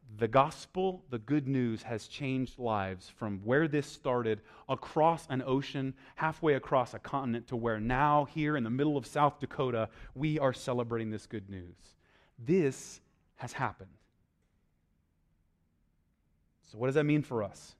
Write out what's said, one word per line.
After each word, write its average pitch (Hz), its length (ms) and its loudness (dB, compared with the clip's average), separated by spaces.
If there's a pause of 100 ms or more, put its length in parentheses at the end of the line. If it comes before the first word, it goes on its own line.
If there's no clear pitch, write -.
(180)
The 113 100 2
gospel, 160 800 2
the 123 80 -4
good 131 300 0
news, 123 340 0
has 113 240 -8
changed 131 540 -4
lives 98 500 -2
from 101 340 -4
where 135 240 4
this 143 200 0
started 117 540 -2 (280)
across 156 640 2
an 131 120 -2
ocean, 135 520 -2 (180)
halfway 156 400 2
across 131 400 2
a 107 60 -10
continent, 120 480 -4
to 127 80 -6
where 113 240 -2
now 143 460 4
here 151 300 0
in 131 80 0
the 110 60 -2
middle 143 280 2
of 127 100 -4
South 147 320 2
Dakota, 120 500 -2 (240)
we 151 240 0
are 135 160 2
celebrating 117 560 -2
this 107 160 -8
good 101 240 -10
news. 90 460 -14 (420)
This 139 640 0 (360)
has 123 140 -10
happened. 98 380 -6 (2750)
So 107 60 -18
what 117 80 0
does 135 100 2
that 156 100 4
mean 147 180 4
for 120 180 -2
us? - 380 -10